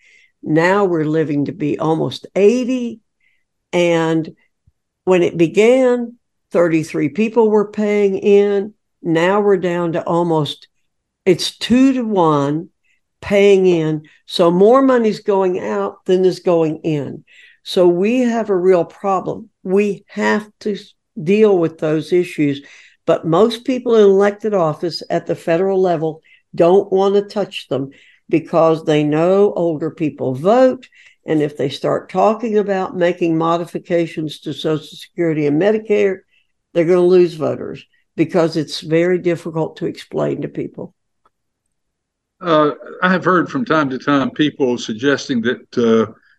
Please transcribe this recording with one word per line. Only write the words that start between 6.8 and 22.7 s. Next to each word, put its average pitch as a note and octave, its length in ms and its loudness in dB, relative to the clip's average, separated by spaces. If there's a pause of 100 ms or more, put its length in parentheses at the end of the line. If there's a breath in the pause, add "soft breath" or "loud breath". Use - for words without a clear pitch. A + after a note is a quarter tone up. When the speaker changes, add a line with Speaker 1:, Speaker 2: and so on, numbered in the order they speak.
Speaker 1:
people A3 400 0
were G#3 200 0
paying G#3 480 0
in. G3+ 560 2 (280)
Now F3 380 0
we're G3+ 180 2
down F3 340 -2
to E3 120 -4
almost, E3+ 640 -2 (560)
it's - 320 0
two-to-one F#3+ 1120 0 (520)
paying G3 460 4
in. D#3 420 0 (180 soft breath)
So E3+ 240 2
more G#3+ 320 6
money's A#3+ 380 2
going F#3+ 400 -2
out G3+ 440 -6
than F#3 200 2
is F3 160 0
going E3 380 0
in. D3+ 460 -6 (380 soft breath)
So F3+ 240 0
we G3+ 340 2
have A3+ 300 -2
a F#3+ 60 0
real F3+ 280 2
problem. F#3+ 640 -6 (120)
We G3 460 -2
have G#3+ 420 -4 (100)
to G#3+ 120 -6
s-, - 220 -14 (280)
deal G3+ 360 4
with D#3+ 200 -2
those D#3 340 -2
issues. D3+ 500 0 (420 loud breath)